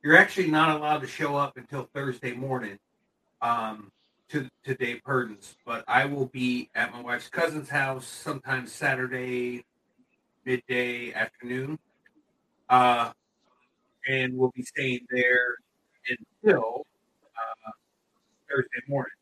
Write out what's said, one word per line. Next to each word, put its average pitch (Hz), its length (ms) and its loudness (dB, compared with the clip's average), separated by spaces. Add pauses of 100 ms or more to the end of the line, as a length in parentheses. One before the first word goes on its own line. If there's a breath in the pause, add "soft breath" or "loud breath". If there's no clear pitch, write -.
You're 151 140 8
actually 185 340 6
not 156 300 4
allowed 151 220 0
to 127 40 -10
show 143 300 -4
up 139 220 -2
until 127 340 -10
Thursday 135 400 -6
morning, 120 460 -6 (640)
um, 110 500 -4 (380)
to, 135 180 -4 (160)
to 131 100 -4
Dave 120 300 -6
Purden's. 120 520 -4 (100)
But 117 200 -6
I 143 200 4
will 139 200 -2
be 123 480 -2
at 120 160 -2
my 120 120 -14
wife's 120 260 -6
cousin's 156 400 -2
house 135 380 -2
sometime 131 600 -6
Saturday 127 1000 -4 (800)
midday 123 680 -2
afternoon, 127 680 -6 (920)
uh, 123 400 6 (1000)
and 131 300 -2
we'll 127 180 4
be 127 60 -10
staying 127 380 -4 (100)
there 123 460 2 (840)
until, 147 440 4 (500)
uh, - 340 -10 (800)
Thursday - 380 -2
morning 139 360 -2